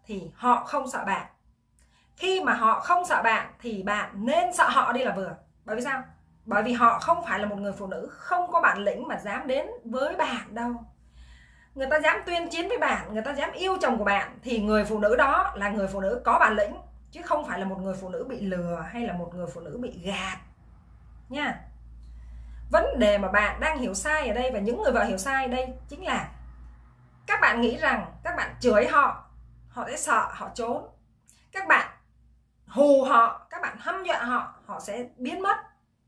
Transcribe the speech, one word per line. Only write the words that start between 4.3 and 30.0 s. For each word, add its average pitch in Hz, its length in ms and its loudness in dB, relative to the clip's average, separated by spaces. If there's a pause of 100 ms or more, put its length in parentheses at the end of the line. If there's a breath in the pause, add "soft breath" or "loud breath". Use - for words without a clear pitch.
sợ 320 160 4
họ 262 240 2
đi 262 100 0
là 220 80 0
vừa. 185 240 -6 (300)
Bởi 214 100 -6
vì 240 60 -4
sao? 262 220 -4 (420)
Bởi 214 180 0
vì 240 100 0
họ 240 260 4
không - 260 2
phải 196 140 -2
là 208 60 -2
một 208 100 -4
người 202 180 -4
phụ 196 140 -10
nữ 175 240 -8
không 359 400 -2
có 339 100 4
bản - 160 4
lĩnh 208 300 -2
mà 220 100 -6
dám 208 300 -8
đến 269 200 -2 (180)
với 269 300 -4
bạn 214 400 -4
đâu. 240 160 -4 (1040 soft breath)
Người 269 120 -4
ta 302 120 4
dám 330 260 4
tuyên 339 240 -2
chiến 339 200 -4
với 480 80 0
bạn, 202 360 -2
người 214 80 -4
ta 277 120 -4
dám 285 180 -4
yêu 381 300 -2
chồng 247 160 2
của 202 60 -2
bạn 202 400 0
thì 233 160 -2
người 208 260 2
phụ 214 140 -2
nữ 208 160 4
đó 311 400 4
là 202 140 -2
người 190 180 -2
phụ 190 140 -6
nữ 214 240 -2
có 233 140 6
bản 214 160 4
lĩnh, 208 200 0 (360)
chứ 330 100 -16
không - 240 -2
phải 185 140 -6
là 196 60 -4
một 190 140 -6
người 185 220 -4
phụ 185 80 -10
nữ 180 200 -6
bị - 120 -8
lừa 175 500 -4
hay 233 160 -6
là 175 60 -6
một 170 200 -8
người 175 200 -8
phụ 170 80 -14
nữ 170 200 -12
bị 196 240 -10
gạt 190 320 -6 (920)
nha. 277 300 -4 (1120 soft breath)
Vấn 311 280 4
đề 208 180 6
mà 196 100 0
bạn 202 320 2
đang 302 180 0
hiểu 196 160 -2
sai 302 340 0
ở 208 60 0
đây 247 180 0
và 214 80 -2
những 233 240 -2
người 277 80 4
vợ 214 120 4
hiểu 190 140 0
sai 269 280 0
ở 247 60 -4
đây 254 220 -2 (140)
chính 320 180 -12
là 254 240 -2 (960)
các 415 140 0
bạn 240 200 6
nghĩ 240 160 2
rằng 247 280 0 (180)
các 349 120 -4
bạn - 240 -4
chửi 233 280 6
họ, 302 380 2 (440)
họ - 180 -10
sẽ 262 100 -8
sợ, - 340 2